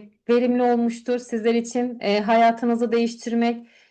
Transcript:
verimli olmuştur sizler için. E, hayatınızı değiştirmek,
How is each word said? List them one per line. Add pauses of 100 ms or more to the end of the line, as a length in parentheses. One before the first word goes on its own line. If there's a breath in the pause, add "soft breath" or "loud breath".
(280)
verimli
olmuştur
sizler
için.
E,
hayatınızı
değiştirmek, (240 loud breath)